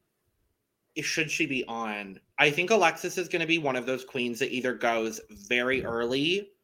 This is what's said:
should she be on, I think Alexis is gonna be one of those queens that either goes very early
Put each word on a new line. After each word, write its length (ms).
should 300
she 160
be 200
on, 520
I 120
think 200
Alexis 480
is 100
gonna 180
be 120
one 180
of 100
those 180
queens 360
that 120
either 220
goes 460
very 540
early 680